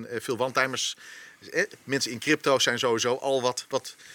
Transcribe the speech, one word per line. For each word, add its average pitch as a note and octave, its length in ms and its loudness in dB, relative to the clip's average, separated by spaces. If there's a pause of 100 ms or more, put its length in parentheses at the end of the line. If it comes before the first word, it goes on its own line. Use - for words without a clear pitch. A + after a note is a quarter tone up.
we, A2+ 60 -12
eh, A2+ 120 -6
veel A#2 180 -4
one-timers. C3 580 0 (560)
Eh, - 100 0 (220)
mensen C3 260 -2
in A#2+ 80 -6
crypto C#3+ 400 4
zijn A#2+ 200 2
sowieso A#2+ 380 2
al C3+ 260 0
wat, B2 260 0
wat, - 280 -4 (180)